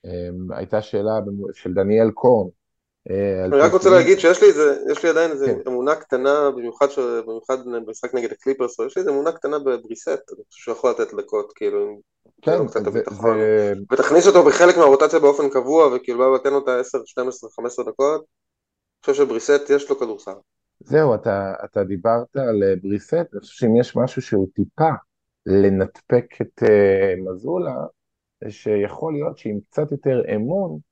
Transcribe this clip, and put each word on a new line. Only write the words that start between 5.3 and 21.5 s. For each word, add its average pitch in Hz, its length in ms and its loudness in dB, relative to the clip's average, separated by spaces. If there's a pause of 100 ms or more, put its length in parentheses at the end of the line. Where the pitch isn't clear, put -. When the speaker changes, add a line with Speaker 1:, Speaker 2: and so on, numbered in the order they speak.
Speaker 2:
איזה 139 140 -4
Speaker 1:
כן. 113 240 -2
Speaker 2:
אמונה 127 260 -2
קטנה, 139 560 0
במיוחד 123 380 -2
ש-, 139 100 -6
במיוחד 117 640 -6
במשחק 117 480 -10
נגד 117 180 -4
הקליפרס, 131 480 -4
יש 131 180 -6
לי 185 40 -4
איזה 185 100 -2
אמונה 143 200 -2
קטנה 151 280 -6
בבריסט, 117 480 -6
אני - 420 -8
חושב - 140 -20
שהוא 117 120 -8
יכול 123 160 0
לתת 110 220 -4
דקות, 104 420 -8
כאילו, 101 340 -4
אם 104 60 -16 (460)
Speaker 1:
כן, - 100 -2
Speaker 2:
תן - 60 0
לו - 100 -2
קצת 107 160 -6
Speaker 1:
זה, 101 60 -4
Speaker 2:
הביטחון. 107 500 -2
Speaker 1:
זה 107 340 0 (180)
Speaker 2:
ותכניס - 360 4
אותו 180 160 6
בחלק 175 340 6
מהרוטציה 151 420 6
באופן 143 300 2
קבוע, 135 460 2
וכאילו, 120 240 -6
בא, 131 240 2
תן 139 100 0
לו 139 100 0
את 139 40 -4
העשר, 127 380 -4
שתים 127 220 -8
עשרה, 120 220 -12
חמש 120 220 -10
עשרה 120 140 -8
דקות. 143 360 -2
אני 156 40 -20 (800)
חושב 139 200 2
שבריסט 139 440 -2
יש 143 200 0
לו 135 100 -2
כדורסל. 107 320 -8 (480)
Speaker 1:
זהו, 139 360 0
אתה, 98 380 -4 (120)